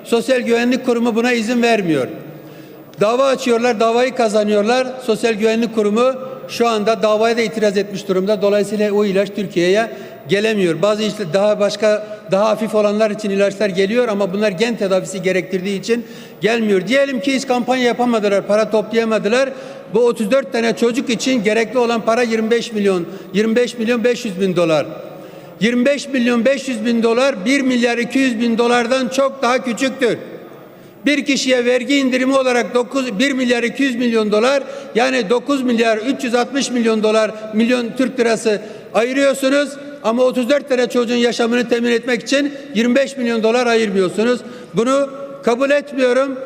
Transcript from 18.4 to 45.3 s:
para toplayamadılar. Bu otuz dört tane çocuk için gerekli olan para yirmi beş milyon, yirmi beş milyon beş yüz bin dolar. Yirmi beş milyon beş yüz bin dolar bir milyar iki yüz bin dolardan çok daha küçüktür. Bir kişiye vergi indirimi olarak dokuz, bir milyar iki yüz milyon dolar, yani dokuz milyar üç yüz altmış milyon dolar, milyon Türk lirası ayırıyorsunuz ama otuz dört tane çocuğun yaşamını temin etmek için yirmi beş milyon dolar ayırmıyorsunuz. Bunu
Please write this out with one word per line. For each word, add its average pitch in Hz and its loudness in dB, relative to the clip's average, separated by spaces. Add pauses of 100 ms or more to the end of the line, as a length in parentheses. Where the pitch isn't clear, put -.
para 214 2
toplayamadılar. 220 0 (440)
Bu 208 2
otuz 226 2
dört 269 0
tane 233 0
çocuk 240 0
için 254 0
gerekli 214 0
olan 233 0
para 226 2
yirmi 220 0
beş 233 -2
milyon, 196 0 (280)
yirmi 220 2
beş 240 0
milyon 233 0
beş 240 0
yüz 185 -4
bin 185 0
dolar. 160 2 (760)
Yirmi 247 2
beş 277 0
milyon 240 2
beş 269 0
yüz 226 -4
bin 233 0
dolar 233 2
bir 269 2
milyar 247 2
iki 240 0
yüz 254 2
bin 233 0
dolardan 240 2
çok 269 0
daha 254 0
küçüktür. 254 -2 (880)
Bir 285 0
kişiye 254 0
vergi 247 2
indirimi 254 2
olarak 240 0
dokuz, 247 -2
bir 277 2
milyar 240 0
iki 233 -2
yüz 262 0
milyon 226 0
dolar, 262 2 (320)
yani 247 0
dokuz 247 0
milyar 226 2
üç 262 -4
yüz 240 -2
altmış 247 0
milyon 226 0
dolar, 214 2 (220)
milyon 233 2 (120)
Türk 254 -2
lirası 226 0 (320)
ayırıyorsunuz 269 2 (340)
ama 233 2
otuz 247 0
dört 285 0
tane 240 0
çocuğun 240 0
yaşamını 240 0
temin 240 2
etmek 233 0
için 285 0 (220)
yirmi 240 2
beş 269 0
milyon 233 -2
dolar 240 2
ayırmıyorsunuz. 220 2 (340)
Bunu 262 0 (340)